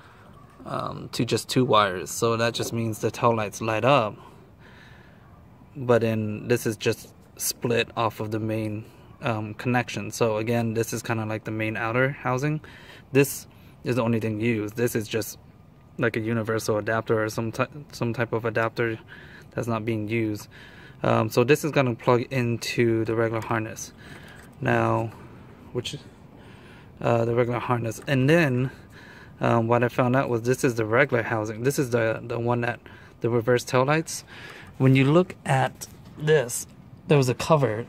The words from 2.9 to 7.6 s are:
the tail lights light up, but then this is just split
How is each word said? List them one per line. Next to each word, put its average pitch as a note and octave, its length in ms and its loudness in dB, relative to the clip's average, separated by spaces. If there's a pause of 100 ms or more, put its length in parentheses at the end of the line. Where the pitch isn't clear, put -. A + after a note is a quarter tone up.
the A2 120 -2
tail A#2 240 2
lights G#2+ 260 -4
light A2 220 -2
up, B2 320 4 (1600)
but B2 260 4
then A2 460 -2
this A#2+ 180 0
is A2 120 -2
just - 360 -4 (220)
split A#2 640 -2